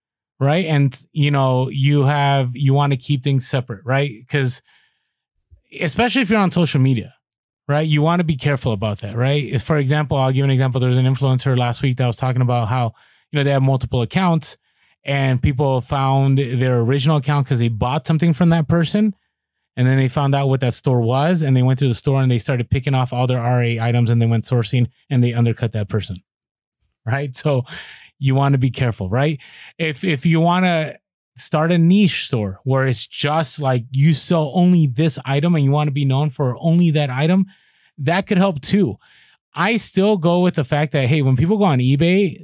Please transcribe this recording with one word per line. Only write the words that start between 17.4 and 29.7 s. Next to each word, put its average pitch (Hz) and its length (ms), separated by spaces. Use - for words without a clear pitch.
'cause 120 140
they 117 80
bought 123 360
something 165 280
from 175 160
that 165 180
person. 196 480
And 127 120
then 135 80
they 135 100
found 139 300
out 139 120
what 131 120
that 123 120
store 123 280
was 143 420
and 131 140
they 127 80
went 131 160
to 139 80
the 113 80
store 135 260
and 127 80
they 120 80
started 123 320
picking 135 240
off 127 180
all 123 140
their 127 140
R 123 200
A 117 200
items 120 280
and 117 140
they 113 40
went 117 180
sourcing 123 420
and 123 140
they 120 100
undercut 117 380
that 104 160
person, 95 300
right? 135 300
So 131 300
you 135 160
wanna 139 200
be 127 140
careful, 104 400
right? 143 300